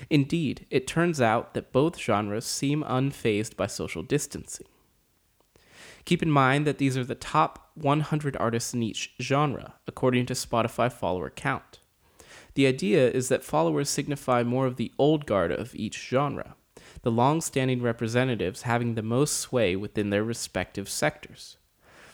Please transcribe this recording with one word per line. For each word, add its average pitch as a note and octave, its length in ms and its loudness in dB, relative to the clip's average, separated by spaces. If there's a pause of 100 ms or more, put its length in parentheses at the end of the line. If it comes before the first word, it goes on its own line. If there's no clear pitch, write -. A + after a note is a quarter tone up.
Indeed, C#3+ 600 0
it C#3 180 -2
turns E3+ 340 0
out A2+ 320 2
that - 180 -8
both D3+ 280 2
genres G#2 460 -2
seem C#3+ 380 -2
unfazed B2 720 0
by F#2+ 120 -2
social - 360 -6
distancing. - 640 -6 (1400)
Keep F3 180 0
in E3 80 2
mind C#3+ 360 4
that C#3 100 0
these C3+ 200 0
are B2+ 60 -2
the C3+ 120 -6
top - 600 0
one C#3+ 260 2
hundred D3+ 360 -2
artists A2+ 360 -2
in A#2+ 100 0
each - 380 -6
genre, C#3 540 -2 (120)
according B2 400 2
to B2+ 60 -4
Spotify A#2+ 580 0
follower F2+ 380 -4
count. - 500 -6 (760)
The C#3 120 6
idea C#3 420 4
is B2+ 200 0
that B2+ 140 2
followers D3+ 460 0
signify C3+ 540 0
more B2 220 0
of B2+ 100 -2
the A#2+ 220 -4
old D3 280 4
guard F2+ 260 2
of A2 220 -4
each - 360 -8
genre, B2+ 460 -2 (460)
the A#2+ 100 0
long-standing C3 680 2
representatives A#2 840 0
having A#2+ 320 0
the A2+ 60 -4
most A#2+ 360 0
sway G#2 380 0
within G#2 340 -2
their G2+ 140 2
respective G2+ 680 -4
sectors. - 680 -6 (560)